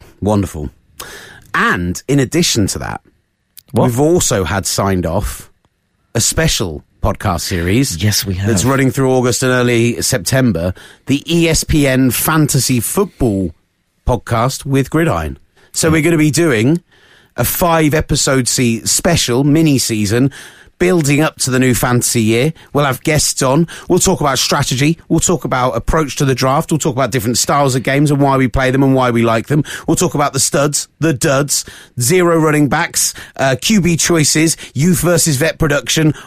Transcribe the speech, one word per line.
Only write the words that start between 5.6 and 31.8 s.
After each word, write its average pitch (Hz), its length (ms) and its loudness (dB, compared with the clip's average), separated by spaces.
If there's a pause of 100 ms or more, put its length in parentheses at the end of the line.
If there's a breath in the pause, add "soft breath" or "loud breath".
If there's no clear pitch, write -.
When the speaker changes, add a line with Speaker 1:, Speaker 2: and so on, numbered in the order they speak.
Speaker 1:
a 113 40 -2
special 104 640 -2 (180)
podcast 98 420 -2
series 90 600 -2
Speaker 2:
Yes, 104 240 0
we 98 80 -4
have. 95 140 -2
Speaker 1:
that's 104 160 0
running 135 260 2
through 131 220 0
August 127 320 0
and 127 80 2
early 120 500 0
September, 101 720 0 (320 loud breath)
the 139 160 0 (100)
E 165 160 2
S 156 140 0
P 147 240 2
N 131 240 2
Fantasy 143 680 0
Football 107 760 -2 (500)
podcast 123 600 -2
with 135 240 0
Gridiron. 90 480 -2 (320 soft breath)
So 160 220 0
we're 160 100 2
gonna 165 160 2
be 151 140 2
doing 123 500 2 (540 soft breath)
a 123 80 -2
five 160 500 0
episode 131 540 0
se-, 117 320 0
special 139 640 0
mini 147 340 2
season 117 540 0 (480 loud breath)
building 160 400 2
up 156 140 0
to - 160 -6
the 127 80 0
new 127 160 2
fantasy 123 480 0
year. 117 300 2 (200 loud breath)
We'll 143 120 0
have 135 180 -2
guests - 400 0
on. 139 240 2 (220 loud breath)
We'll 180 100 4
talk - 220 0
about 135 180 0
strategy. 143 580 0 (120)
We'll 165 100 2
talk - 260 0
about 127 320 0
approach 147 400 -2
to 156 80 0
the 135 120 2
draft. 131 340 0
We'll 160 80 0
talk 151 160 -2
about 123 160 -2
different 117 260 -2
styles 143 380 2
of 127 80 0
games 139 300 2
and 139 80 2
why 139 160 2
we 135 100 2
play 131 240 0
them 131 140 2
and 135 100 4
why 127 160 2
we 117 120 2
like 113 260 0
them. 147 160 0 (240 loud breath)
We'll 160 80 2
talk 175 180 0
about 143 200 -2
the - 40 -6
studs, 143 480 -2 (140)
the 160 120 2
duds, 143 520 0 (360 loud breath)